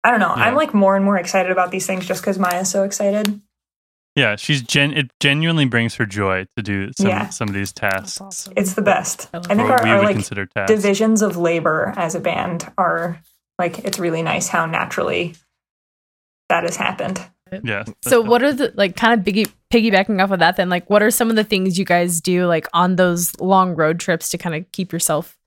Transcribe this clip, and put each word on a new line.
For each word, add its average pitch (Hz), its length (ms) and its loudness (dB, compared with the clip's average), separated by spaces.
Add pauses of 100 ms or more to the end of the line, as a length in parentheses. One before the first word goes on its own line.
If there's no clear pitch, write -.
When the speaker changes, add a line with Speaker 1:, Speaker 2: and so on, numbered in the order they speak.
Speaker 1:
I 240 60 6
don't 220 100 2
know. 175 160 0
Speaker 2:
Yeah. 208 80 2
Speaker 1:
I'm, 240 100 2
like, 302 180 0
more 196 220 4
and 196 80 2
more 202 140 2
excited 180 340 0
about 180 200 0
these 185 140 -6
things 185 220 -6
just 180 160 -4
'cause 190 160 -4
Maya's 180 320 -2
so 196 120 0
excited. 208 580 -2 (720)
Speaker 2:
Yeah, 110 200 2
she's 139 280 -2
gen-, 143 340 0
it 135 140 -2 (100)
genuinely 151 440 2
brings 117 300 0
her 117 100 -2
joy 95 400 -2 (120)
to 110 60 -6
do 98 360 -4
some, 196 80 2
Speaker 1:
Yeah. 185 220 -2
Speaker 2:
some - 180 -6
of 101 60 -6
these 98 180 -4
tasks. 95 280 -2 (180)
Speaker 3:
That's - 40 -12
awesome. - 360 -14
Speaker 1:
It's 190 160 -2
the 214 80 -4
best. - 520 -2
Speaker 3:
I 170 40 -10
love 175 120 -10
Speaker 1:
I 202 60 0
think 226 140 2
Speaker 2:
What 254 100 4
Speaker 1:
our, 226 60 0
Speaker 2:
we - 60 2
Speaker 1:
our, 202 80 4
Speaker 2:
would 208 80 4
Speaker 1:
like, - 80 0
Speaker 2:
consider 101 320 -4
tasks. 98 280 0
Speaker 1:
divisions 208 460 2
of 180 160 0
labor 165 580 0
as 175 200 -4
a 170 40 -4
band 175 580 -4
are, 170 440 -2 (360)
like, 175 280 -4
it's 196 140 -4
really 165 240 -2
nice - 260 -4
how 165 160 0
naturally - 720 -4 (1120)
that 170 140 2
has 170 120 -4
happened. - 460 -4 (420)
Speaker 2:
Yes, 110 240 -6 (160)
Speaker 3:
So 240 180 4
Speaker 2:
that's 214 80 -4
Speaker 3:
what 240 140 4
are 294 80 2
the, 262 240 -2
like, 196 220 0
kind 233 200 4
of 185 80 -2
biggie-, 208 260 0 (200)
piggybacking 208 500 4
off 196 100 2
of 185 80 0
that 170 180 4
then, 180 120 0
like, 175 200 -2
what 208 120 6
are 220 100 4
some 226 180 0
of 226 80 2
the 214 80 2
things 190 320 0
you 196 80 0
guys 175 340 2
do, 180 260 2
like, 165 280 2
on 180 240 4
those 175 420 2
long 185 360 2
road 160 260 0
trips 165 280 -2
to 175 80 -6
kind 165 180 -6
of 170 180 -10
keep 185 180 -6
yourself - 560 -4